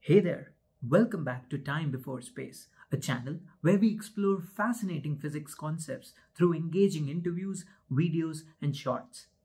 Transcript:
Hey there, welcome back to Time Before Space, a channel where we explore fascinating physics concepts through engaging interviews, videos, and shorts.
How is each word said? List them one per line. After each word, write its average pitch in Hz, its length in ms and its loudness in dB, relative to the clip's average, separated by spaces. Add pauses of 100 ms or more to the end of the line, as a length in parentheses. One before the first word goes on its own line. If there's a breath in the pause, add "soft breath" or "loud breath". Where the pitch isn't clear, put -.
Hey 180 120 10
there, 170 320 -2 (360)
welcome 185 360 4
back 127 260 -6
to 143 80 -6
Time 147 320 -4
Before 127 320 -6
Space, - 460 -14 (240 soft breath)
a 143 60 0
channel 127 420 -4 (220 loud breath)
where 190 180 6
we 214 120 6
explore 196 480 -2
fascinating 180 800 -4
physics 147 380 -8
concepts 151 580 -8 (220 soft breath)
through 175 180 4
engaging 165 560 2
interviews, 175 560 -4 (260 soft breath)
videos, 160 500 0 (200 soft breath)
and 143 140 -2
shorts. - 500 -6 (200)